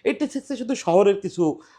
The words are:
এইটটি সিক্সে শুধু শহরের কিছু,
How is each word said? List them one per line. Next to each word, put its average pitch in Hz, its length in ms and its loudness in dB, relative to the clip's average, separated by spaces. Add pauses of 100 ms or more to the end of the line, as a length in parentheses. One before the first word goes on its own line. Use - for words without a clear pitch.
এইটটি 285 240 0
সিক্সে 269 280 -8
শুধু 233 200 -6
শহরের 196 460 2
কিছু, 170 380 -2 (200)